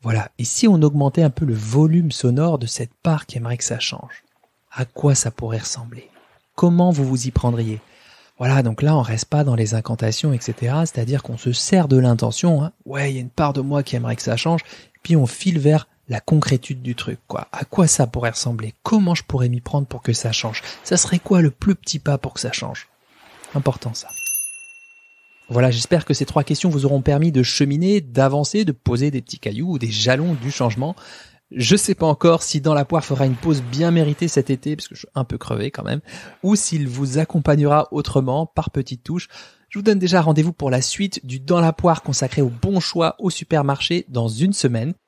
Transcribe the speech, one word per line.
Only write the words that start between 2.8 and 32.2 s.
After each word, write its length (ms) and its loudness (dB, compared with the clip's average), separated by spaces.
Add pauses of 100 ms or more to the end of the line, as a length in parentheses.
part 240 0
qui 100 -10
aimerait 200 -4
que 60 -8
ça 140 -4
change ? 460 -10 (480)
À 120 -6
quoi 300 0
ça 160 0
pourrait 300 -6
ressembler ? 500 -12 (460)
Comment 340 4
vous 160 2
vous 220 -2
y 40 -6
prendriez ? 500 -2 (580)
Voilà, 240 2
donc 180 -2
là, 160 4
on 60 2
reste 220 -4
pas 180 0
dans 100 2
les 220 0
incantations, 580 -2
et 80 -2
cetera. 460 -2
C'est-à-dire 340 -2
qu'on 160 -8
se 160 -2
sert 340 2
de 100 6
l'intention, 680 2
hein. 80 -4 (140)
Ouais, 260 -4
il 20 -4
y 60 -6
a 20 -8
une 80 -10
part 240 0
de 80 -2
moi 220 -2
qui 120 -6
aimerait 200 -2
que 80 -12
ça 140 -2
change. 240 0 (420)
Puis 120 2
on 120 4
file 320 -2
vers 280 4 (220)
la 100 -6
concrétude 640 0
du 140 -6
truc, 320 -8
quoi. 240 -8
À 120 -10
quoi 220 2
ça 220 2
pourrait 240 -4
ressembler ? 500 -6
Comment 320 2
je 100 -4
pourrais 260 0
m'y 120 -2
prendre 240 -2
pour 160 -12
que 120 0
ça 180 -2
change ? 320 -6 (200)
Ça 140 0
serait 220 0
quoi 240 4
le 80 4
plus 240 0
petit 240 -8
pas 180 0
pour 160 -8
que 60 -12
ça 120 -6
change ? 380 -10 (640)
Important, 400 -2
ça. 140 -14 (1400)
Voilà, 200 4
j'espère 360 0
que 80 0
ces 120 0
trois 200 0
questions 240 0
vous 160 0
auront 160 2
permis 320 2
de 100 4
cheminer, 560 2
d'avancer, 640 0
de 80 0
poser 400 0
des 100 -4
petits 180 -16
cailloux 320 -6
ou 80 -4
des 120 -4
jalons 440 0
du 140 -6
changement. 460 -2 (580)
Je 220 2
sais 180 0
pas 120 0
encore 360 4